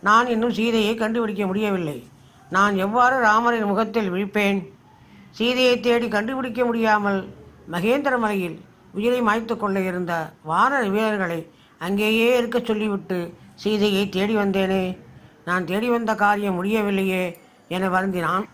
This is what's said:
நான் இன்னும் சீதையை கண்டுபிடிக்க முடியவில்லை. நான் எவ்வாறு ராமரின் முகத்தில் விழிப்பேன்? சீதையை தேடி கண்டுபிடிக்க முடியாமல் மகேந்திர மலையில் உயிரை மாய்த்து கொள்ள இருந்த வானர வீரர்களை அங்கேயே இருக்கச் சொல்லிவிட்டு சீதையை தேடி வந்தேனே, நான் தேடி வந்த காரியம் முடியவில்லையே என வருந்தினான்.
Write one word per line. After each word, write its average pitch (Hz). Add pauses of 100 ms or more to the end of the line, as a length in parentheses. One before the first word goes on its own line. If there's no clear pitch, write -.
நான் 220
இன்னும் 233
சீதையை 226
கண்டுபிடிக்க 220
முடியவில்லை. 185 (420)
நான் 196
எவ்வாறு 240
ராமரின் 226
முகத்தில் 214
விழிப்பேன்? 196 (580)
சீதையை 247
தேடி 240
கண்டுபிடிக்க 240
முடியாமல் 214 (440)
மகேந்திர 240
மலையில் 196 (320)
உயிரை 240
மாய்த்து 226
கொள்ள 196
இருந்த 175 (160)
வானர 220
வீரர்களை 190 (280)
அங்கேயே 220
இருக்கச் 233
சொல்லிவிட்டு 196 (200)
சீதையை 202
தேடி 202
வந்தேனே, 190 (460)
நான் 180
தேடி 196
வந்த 233
காரியம் 202
முடியவில்லையே 190 (300)
என 185
வருந்தினான். 185